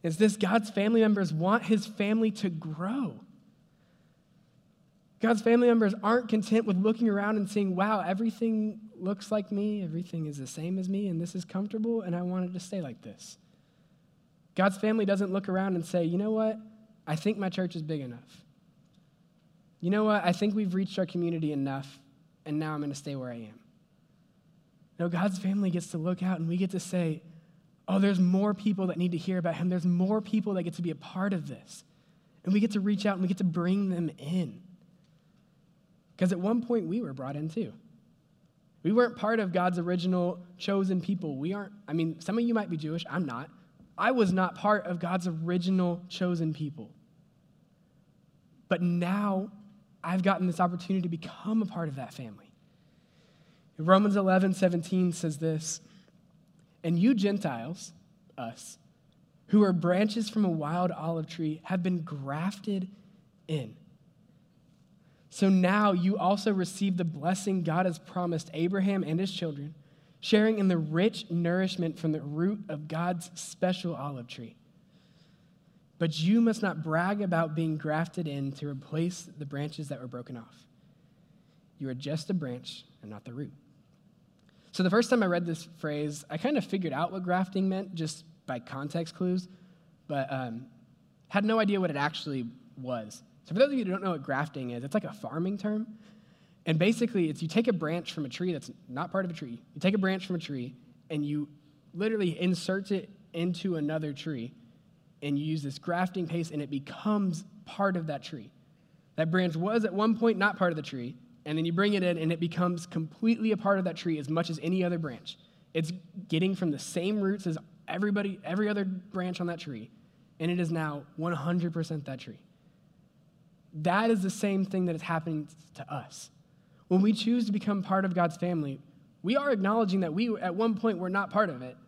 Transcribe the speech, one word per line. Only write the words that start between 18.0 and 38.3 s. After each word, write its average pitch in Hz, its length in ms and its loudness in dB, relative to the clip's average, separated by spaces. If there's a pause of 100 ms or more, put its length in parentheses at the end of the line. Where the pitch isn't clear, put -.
enough. 120 420 -14 (1400)
You 175 120 0
know 214 140 4
what? 208 180 4
I 175 80 4
think 208 240 0
we've 202 180 0
reached 190 240 -2
our 185 80 2
community 170 460 -2
enough, 139 480 -4 (480)
and 151 100 -2
now 156 160 -2
I'm 147 80 -4
gonna 143 140 -6
stay 139 200 -8
where 127 160 -6
I 120 40 -10
am." 110 240 -14 (1400)
No, 170 100 -2
God's 180 300 0
family 196 320 0
gets 170 220 -2
to 170 80 -4
look 180 240 -2
out, 185 160 0
and 165 100 -2
we 175 80 0
get 185 140 0
to - 80 -4
say, 165 420 -2 (680)
"Oh, 196 120 4
there's 196 200 6
more 190 360 4
people 196 320 0
that 165 100 0
need 180 140 2
to 170 80 -2
hear 185 180 -2
about 165 200 0
him. 180 120 0
There's 175 160 0
more 185 340 4
people 208 360 0
that 175 80 0
get 170 100 -4
to - 80 -6
be 170 80 -2
a 156 60 -4
part 190 360 -2
of 156 160 -2
this." - 360 -14 (600)
And 185 100 2
we 208 60 6
get 220 120 4
to 208 80 2
reach 202 260 2
out, 202 80 4
and 180 80 -2
we 185 60 2
get 185 100 2
to 202 60 0
bring 180 460 2
them 170 280 0
in. 143 460 -4 (1500)
'Cause 185 140 4
at 180 80 0
one 226 240 0
point, 233 240 0
we 196 120 -2
were 160 140 -6
brought 135 220 -6
in 151 120 -4
too. 160 240 -4 (1080)